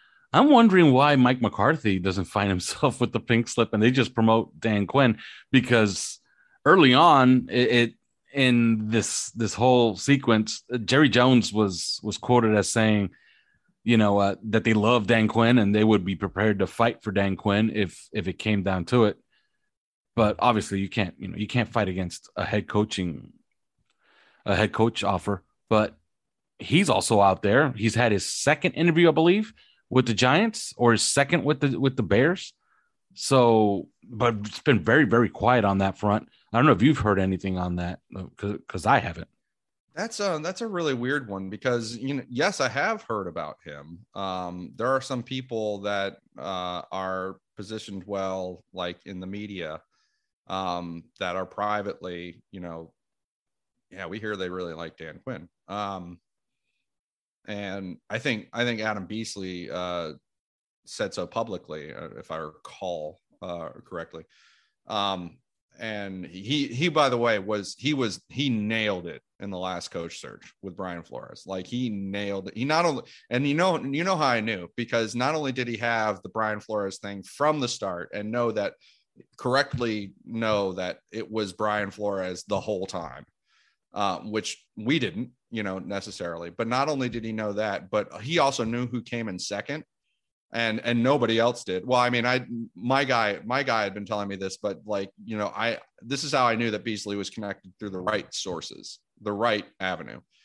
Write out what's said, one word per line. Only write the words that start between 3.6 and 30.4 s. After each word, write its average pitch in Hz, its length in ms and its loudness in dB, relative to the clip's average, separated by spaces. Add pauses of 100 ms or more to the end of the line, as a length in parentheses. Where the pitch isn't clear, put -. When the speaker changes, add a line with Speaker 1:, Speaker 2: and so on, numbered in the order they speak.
Speaker 1:
and 107 80 2
they 120 100 6
just 131 220 0
promote 113 460 2
Dan 104 260 0
Quinn, 120 320 4 (340)
because 113 680 2 (460)
early 147 280 8
on, 131 560 6
it, 123 220 2
it, 120 220 4 (400)
in 117 560 2
this, - 420 0
this 110 220 -2
whole 120 420 4
sequence, 117 680 2 (100)
uh, 127 60 -2
Jerry 135 280 4
Jones 120 460 6
was, 101 480 0
was 104 160 -6
quoted 113 380 4
as 101 120 2
saying, 107 440 2 (720)
you 117 120 4
know, 104 220 6
uh, 98 180 2 (140)
that 110 140 2
they 117 100 4
love 107 320 4
Dan 110 220 4
Quinn 117 320 4
and 101 160 2
they 107 80 4
would 107 200 4
be 95 120 -2
prepared 101 440 0
to 92 80 2
fight - 360 0
for 107 80 -6
Dan 98 240 2
Quinn 107 400 2
if, 98 360 -4
if 98 160 -6
it 95 120 -6
came 104 240 0
down 92 220 -2
to 120 200 4
it. 104 120 0 (960)
But 107 240 2
obviously 107 400 0
you 98 100 -4
can't, 95 300 -2
you 95 80 -10
know, 85 100 -10
you 104 80 -4
can't 113 240 -2
fight 104 200 0
against 90 460 -6
a 98 80 -4
head 107 240 -2
coaching, 95 680 -2 (1120)
a 98 80 2
head 104 160 2
coach 113 320 0
offer, 98 400 -2 (260)
but 107 260 2 (600)
he's 170 320 2
also 101 320 4
out 95 220 4
there. 127 300 4
He's 107 200 -2
had 117 180 4
his 98 160 0
second - 460 0
interview, 170 360 4
I - 20 4
believe, 175 420 2 (380)
with 123 160 4
the 117 80 2
Giants, 160 600 2